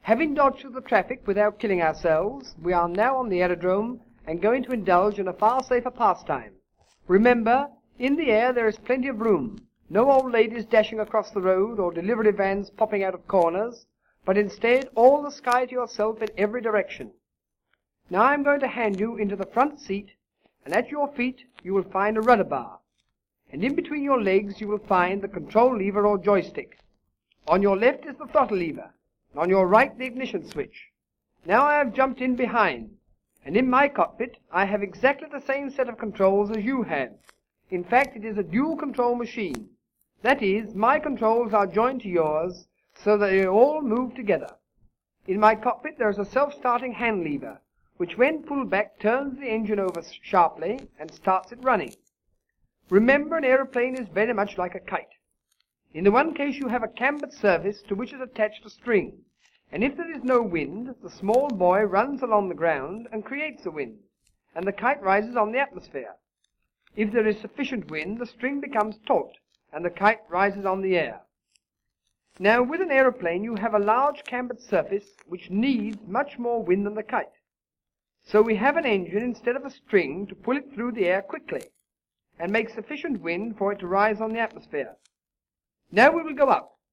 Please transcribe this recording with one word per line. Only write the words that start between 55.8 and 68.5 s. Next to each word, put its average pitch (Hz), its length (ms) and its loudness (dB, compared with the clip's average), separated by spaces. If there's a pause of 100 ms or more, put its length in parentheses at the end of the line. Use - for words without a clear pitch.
In 160 100 -6
the 202 80 6
one 294 220 2
case 285 220 -4
you 277 120 -6
have 226 160 -2
a 220 60 -6
cambered 285 420 -4
surface 190 560 0
to 196 80 -2
which 240 180 -8
is 269 60 -16
attached 220 460 -4
a 214 40 -20
string, - 440 -2 (580)
and 180 120 -2
if 277 120 -2
there 330 160 -10
is 285 120 -12
no 247 180 2
wind, 185 600 -6
the 170 80 -16
small 240 380 0
buoy 190 380 4
runs 226 360 0
along 208 280 0
the 170 60 -6
ground 165 580 -2
and 214 100 -8
creates 294 420 -10
a 170 60 -6
wind, 123 260 -8 (580)
and 180 120 -4
the 196 60 -2
kite 262 280 -2
rises 208 360 0
on 214 140 0
the 247 80 -2
atmosphere. 143 560 -8 (800)
If 208 160 0
there 220 140 2
is 208 120 0
sufficient 247 500 -8
wind, 160 300 -8
the 240 60 -8
string 277 340 -6